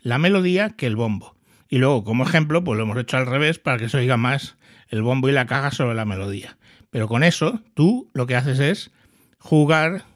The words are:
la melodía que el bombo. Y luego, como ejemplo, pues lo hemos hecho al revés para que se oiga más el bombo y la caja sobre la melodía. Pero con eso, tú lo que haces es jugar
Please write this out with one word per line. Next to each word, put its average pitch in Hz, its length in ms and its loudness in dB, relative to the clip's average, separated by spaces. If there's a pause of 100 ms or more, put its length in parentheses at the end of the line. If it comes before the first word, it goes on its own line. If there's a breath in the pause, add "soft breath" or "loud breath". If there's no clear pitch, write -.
la 123 180 -2
melodía 185 520 2
que 147 160 -6
el 110 100 -2
bombo. 110 400 -4 (320 soft breath)
Y 135 100 0
luego, 131 260 2
como 113 200 0
ejemplo, 160 380 0
pues 139 140 -2
lo 110 80 -2
hemos 110 140 -2
hecho 123 180 -4
al 131 100 0
revés 151 320 0
para 127 200 -2
que 113 100 -4
se 143 100 -2
oiga 127 180 2
más 123 400 -2 (320 soft breath)
el 110 140 -4
bombo 127 260 0
y 139 40 2
la 131 140 2
caja 135 260 -2
sobre 120 240 -2
la 110 80 -4
melodía. 98 520 -8 (340 soft breath)
Pero 110 180 -4
con 117 160 2
eso, 170 360 0 (140)
tú 214 400 2
lo 123 120 -2
que 127 100 0
haces 131 240 0
es 160 320 -2 (460 soft breath)
jugar 156 680 2 (120)